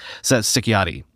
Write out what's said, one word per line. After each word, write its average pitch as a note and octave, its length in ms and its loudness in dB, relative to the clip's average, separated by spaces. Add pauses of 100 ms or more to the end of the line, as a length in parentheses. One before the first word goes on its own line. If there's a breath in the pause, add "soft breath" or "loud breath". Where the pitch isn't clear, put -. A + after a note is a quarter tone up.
(220 loud breath)
says C#3+ 240 2
Sicchiotti. G#2 580 0 (120)